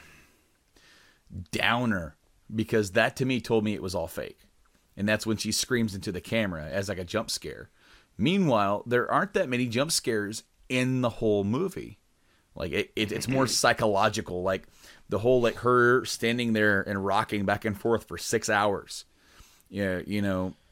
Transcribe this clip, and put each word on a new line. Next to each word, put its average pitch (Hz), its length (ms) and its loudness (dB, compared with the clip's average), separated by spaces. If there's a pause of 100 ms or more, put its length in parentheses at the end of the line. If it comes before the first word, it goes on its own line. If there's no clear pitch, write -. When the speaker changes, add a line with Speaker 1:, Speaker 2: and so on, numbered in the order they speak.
(1500)
Speaker 1:
downer 107 680 0 (380)
because 107 380 0
that 110 240 2
to 135 80 -2
me 127 160 0
told 113 240 2
me 107 100 0
it - 80 -8
was 90 120 -6
all 82 140 -4
fake. - 320 -10 (560)
And 101 120 -2
that's 107 180 0
when 110 100 0
she 107 160 -4
screams 113 420 0
into 98 180 -6
the 87 80 -6
camera 92 460 -4
as, 95 220 -4
like, 92 100 -6
a 92 60 -8
jump 107 260 -4
scare. - 400 -10 (480)
Meanwhile, 113 680 2
there 120 240 0
aren't 156 240 0
that 185 140 0
many 123 180 -2
jump 123 240 -2
scares 110 540 -2 (240)
in 127 340 0
the 120 60 2
whole 107 360 0
movie. 110 540 -4 (560)
Like, 80 180 -6
it, 95 220 -2
it, 104 160 0
it's - 180 -4
more 131 180 2
Speaker 2:
<clears throat> - 20 -4
Speaker 1:
psychological. 107 920 2
Like, 95 260 -2 (400)
the 101 100 -2
whole, 123 220 4
like, 117 160 2
her 123 480 4
standing 117 480 -2
there 104 300 4
and 98 220 -4
rocking 101 420 0
back 101 180 0
and 104 140 -4
forth 113 280 0
for 85 120 -10
six - 320 -2
hours. 101 560 0 (640)
Yeah, 95 360 -2
you 104 160 -2
know. 92 320 0 (180)